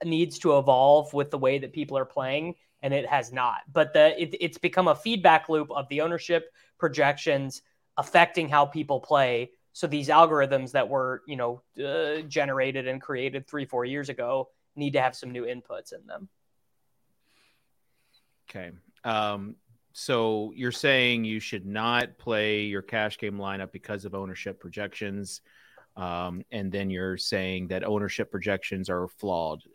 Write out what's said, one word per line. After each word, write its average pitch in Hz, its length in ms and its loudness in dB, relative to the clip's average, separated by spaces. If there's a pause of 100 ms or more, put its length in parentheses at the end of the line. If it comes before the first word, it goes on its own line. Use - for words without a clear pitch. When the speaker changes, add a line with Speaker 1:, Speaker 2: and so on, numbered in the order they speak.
Speaker 1:
needs 165 340 0
to 151 180 4
evolve 139 560 6
with 143 180 -2
the 147 80 -2
way 135 200 2
that 135 160 -10
people 143 240 -4
are 131 80 -2
playing, 143 480 -4 (280)
and 139 120 -2
it 147 120 0
has 127 240 0
not. 123 280 -2 (120)
But 151 220 2
the, 151 300 8
it, 165 180 -4
it's 175 180 -4
become 175 300 2
a 151 60 6
feedback 175 560 4
loop 151 200 0
of 143 200 -4
the 143 100 -2
ownership 165 500 -2 (280)
projections 143 800 0 (380)
affecting 170 500 4
how 143 160 6
people 143 360 -2
play. 127 500 2 (240)
So - 120 -4
these 147 220 -4
algorithms 143 640 6
that 131 160 2
were, 131 400 -2
you 147 80 -10
know, 123 260 -4 (180)
uh, 151 420 -4
generated 135 640 -2
and 131 120 -4
created 135 460 -6
three, 143 180 -8
four 123 200 -4
years 139 240 -6
ago 127 400 -4 (260)
need 143 200 -4
to 143 60 2
have 127 140 0
some 127 160 -12
new 123 140 -8
inputs 120 480 -10
in 110 120 -16
them. 185 240 -16 (2250)
Speaker 2:
Okay. 90 220 -14 (340)
Um, 107 520 -4 (360)
so 110 600 0
you're 123 180 -4
saying 123 520 2
you 110 160 -4
should 98 260 -10
not 113 520 -2
play 107 440 0
your 101 200 -4
cash 107 360 -4
game 101 200 -8
lineup 98 340 -8
because 98 320 -10
of 98 100 -10
ownership 98 460 -10
projections. 98 800 -10 (560)
Um, 90 560 -6
and 98 180 -6
then 98 200 -4
you're 92 280 -4
saying 92 500 -4
that 92 160 -4
ownership 104 460 -4
projections 95 580 -4
are 90 200 -4
flawed 82 540 -6 (120)